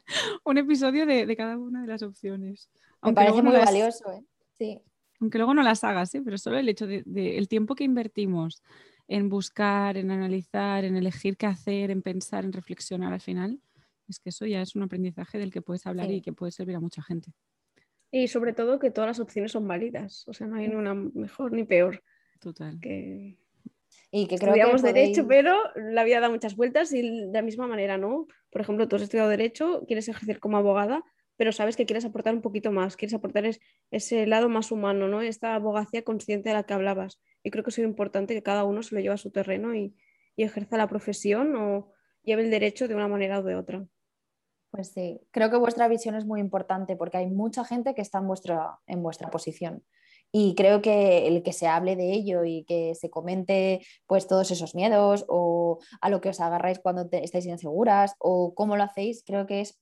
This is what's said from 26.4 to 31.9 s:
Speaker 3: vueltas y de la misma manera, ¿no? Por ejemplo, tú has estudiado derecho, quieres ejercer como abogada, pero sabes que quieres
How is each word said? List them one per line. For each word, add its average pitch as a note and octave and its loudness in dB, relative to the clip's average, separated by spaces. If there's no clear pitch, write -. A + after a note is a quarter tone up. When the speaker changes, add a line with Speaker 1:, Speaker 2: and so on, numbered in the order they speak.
Speaker 3:
vueltas C#4+ 2
y B3 0
de A3+ -4
la A3 2
misma A3+ -4
manera, G3 -2
¿no? B3 -4
Por A3 -4
ejemplo, G#3+ 0
tú G3+ 0
has G3+ 0
estudiado G#3+ 0
derecho, A3+ 0
quieres A3 -4
ejercer G#3+ -8
como G#3+ 0
abogada, G3+ 2
pero A3 2
sabes G#3+ -2
que A#3+ 0
quieres A3+ -2